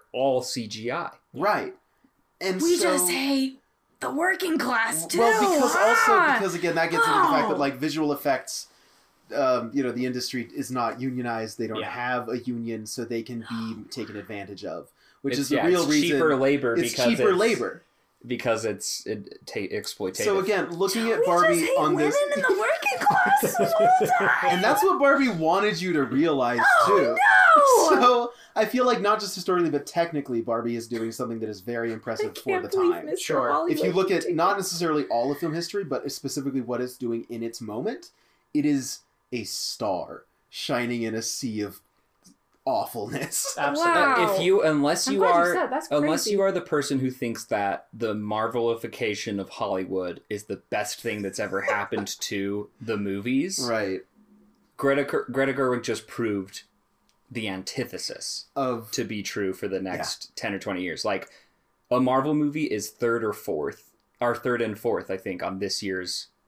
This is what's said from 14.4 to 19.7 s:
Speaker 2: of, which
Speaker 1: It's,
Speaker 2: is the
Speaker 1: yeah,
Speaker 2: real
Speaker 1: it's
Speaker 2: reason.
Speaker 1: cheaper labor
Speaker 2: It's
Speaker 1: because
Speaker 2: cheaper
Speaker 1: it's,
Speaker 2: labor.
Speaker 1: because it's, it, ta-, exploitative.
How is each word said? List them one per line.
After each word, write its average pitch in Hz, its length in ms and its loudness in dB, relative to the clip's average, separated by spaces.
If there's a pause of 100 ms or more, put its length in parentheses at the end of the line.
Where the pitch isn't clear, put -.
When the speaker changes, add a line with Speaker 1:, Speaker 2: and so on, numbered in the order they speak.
Speaker 2:
of, 82 260 -10 (320)
which 135 100 -2
Speaker 1:
It's, 143 100 -2
Speaker 2:
is 123 60 -4
the - 80 2
Speaker 1:
yeah, 120 100 2
Speaker 2:
real 175 160 4
Speaker 1:
it's 143 80 0
Speaker 2:
reason. 147 280 4
Speaker 1:
cheaper 151 180 4
labor 135 400 2
Speaker 2:
It's 117 160 0
Speaker 1:
because 127 140 2 (100)
Speaker 2:
cheaper 131 140 4
Speaker 1:
it's, 180 80 2
Speaker 2:
labor. 180 440 0 (440)
Speaker 1:
because 117 380 -2
it's, - 420 -4
it, - 400 -10
ta-, - 120 -8 (100)
exploitative. 98 560 -6